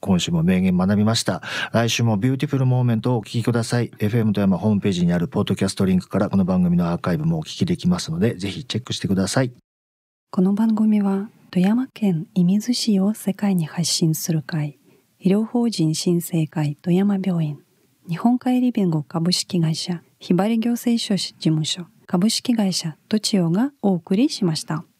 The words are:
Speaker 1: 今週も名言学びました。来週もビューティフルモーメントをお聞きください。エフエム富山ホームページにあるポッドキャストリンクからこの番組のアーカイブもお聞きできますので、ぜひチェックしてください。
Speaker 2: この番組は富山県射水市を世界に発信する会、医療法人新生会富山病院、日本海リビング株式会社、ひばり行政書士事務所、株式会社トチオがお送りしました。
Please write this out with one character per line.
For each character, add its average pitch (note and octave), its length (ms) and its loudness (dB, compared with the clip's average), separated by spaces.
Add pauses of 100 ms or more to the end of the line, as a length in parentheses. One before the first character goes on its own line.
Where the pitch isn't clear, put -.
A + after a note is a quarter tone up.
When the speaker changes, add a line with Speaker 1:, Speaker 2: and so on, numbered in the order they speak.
Speaker 1:
今 F#2 180 0
週 - 120 -4
も E2 120 0
名 F#2 200 2
言 F#2 140 2
学 F#2 200 2
び G#2 80 2
ま A2 100 2
し A2+ 100 -2
た。 F#2 180 -4 (300)
来 A#2 180 2
週 - 120 -2
も A2+ 140 2
ビ A#2 140 0
ュ C3+ 40 0
ー - 40 -6
テ D3 80 -4
ィ - 20 -4
フ - 80 -2
ル C3 80 2
モ B2+ 160 2
ー B2 40 2
メ B2 100 2
ン A2 80 0
ト B2+ 120 0
を A#2+ 40 0
お G#2 40 -6
聞 - 40 -14
き A#2 160 -4
く A#2+ 100 0
だ A#2 120 0
さ A#2+ 180 0
い。 A2 160 -4
エ G#2 100 0
フ G#2 80 0
エ A2+ 80 2
ム G#2+ 80 2
富 G2+ 80 0
山 G2 160 2
ホ G#2 140 0
ー G#2+ 60 2
ム F#2+ 40 0
ペ G#2 80 0
ー G2+ 40 0
ジ F2 120 0
に F2 80 2
あ F2 60 2
る F2 100 -2
ポ G#2 140 -2
ッ - 20 2
ド G2 100 -2
キ G2 100 -2
ャ F#2+ 40 0
ス - 60 -6
ト G2 100 0
リ F#2 100 2
ン F2+ 60 4
ク - 80 -12
か - 100 -2
ら - 120 0
こ G2 80 2
の F#2+ 80 2
番 F#2 180 2
組 F2 140 2
の E2+ 120 0
ア F2 60 -2
ー - 40 -6
カ F#2 120 -2
イ D#2+ 60 0
ブ D2+ 80 -2
も E2 120 0
お D#2 40 -6
聞 - 160 -12
き - 80 0
で - 100 0
き - 100 -4
ま - 120 2
す - 120 -8
の D#3+ 80 -4
で、 A#3 160 2
ぜ G3 140 -8
ひ D#3 160 -10
チ - 140 -6
ェ - 20 -6
ッ - 20 -14
ク - 120 -8
し - 40 -8
て F#2+ 100 -4
く G2 60 2
だ F#2+ 140 0
さ C3 140 0
い。 B2 100 -4 (800)
Speaker 2:
こ - 100 -2
の F#3+ 140 2
番 A3 200 2
組 G#3+ 280 2
は G3 260 -2 (220)
富 F3+ 120 0
山 A3+ 260 2
県 F3+ 460 -2
射 F3+ 100 2
水 G3+ 280 0
市 G#3 280 0
を G3 120 2
世 G3 220 -4
界 G3+ 200 0
に E3 120 0
発 E3 180 -4
信 D#3+ 300 0
す - 180 -4
る D#3+ 100 0
会、 D3 360 -6 (400)
医 - 120 0
療 G#3 140 2
法 A#3 240 0
人 D#3+ 260 0
新 F3 280 0
生 D#3+ 240 -2
会 D3 340 -4
富 F3 160 2
山 G3+ 260 2
病 F3 220 0
院、 D3 140 -6 (500)
日 E3 80 -4
本 A#3+ 220 2
海 B3+ 240 0
リ B3 100 2
ビ G#3 120 2
ン F3+ 60 2
グ D#3 140 0
株 E3+ 280 -2
式 - 280 -2
会 D#3+ 140 2
社、 E3+ 280 -8 (200)
ひ - 120 0
ば F#3 140 2
り A#3 100 0
行 A#3 140 0
政 A#3 300 0
書 G3+ 140 -2
士 - 160 -6
事 - 60 -20
務 D#3 260 0
所、 F3 220 -8 (200)
株 F#3 220 2
式 - 260 -2
会 G3 200 0
社 D#3 200 -6 (140)
ト G#3+ 100 0
チ G#3 220 0
オ E3+ 80 2
が G#3+ 320 0
お G3 140 2
送 F3+ 220 -2
り C4 120 2
し - 160 -4
ま D#3+ 100 2
し - 100 -8
た。 D#3 200 -8 (140)